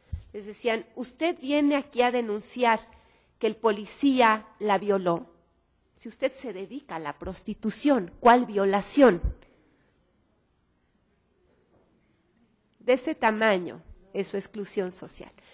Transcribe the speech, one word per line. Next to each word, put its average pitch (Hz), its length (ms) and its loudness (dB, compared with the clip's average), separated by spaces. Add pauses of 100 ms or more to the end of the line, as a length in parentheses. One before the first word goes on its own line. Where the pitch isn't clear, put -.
(320)
Les 202 140 -14
decían, 226 480 -4
"Usted 320 460 -4
viene 294 360 2
aquí 240 260 -2
a 247 80 2
denunciar 226 680 -2 (580)
que - 80 -2
el 220 100 -4
policía 220 920 2 (120)
la 202 200 0
violó. 185 480 0 (680)
Si - 120 -18
usted 277 240 -4
se 240 220 -12
dedica 190 420 -12
a 160 40 -8
la 147 180 -10
prostitución, 208 920 -2 (100)
¿cuál 247 260 6
violación?". 196 720 4 (3500)
De 247 160 2
ese 311 200 -2
tamaño 208 680 0 (320)
es 196 140 -4
su - 80 -8
exclusión 196 540 -6
social. - 420 -18 (220)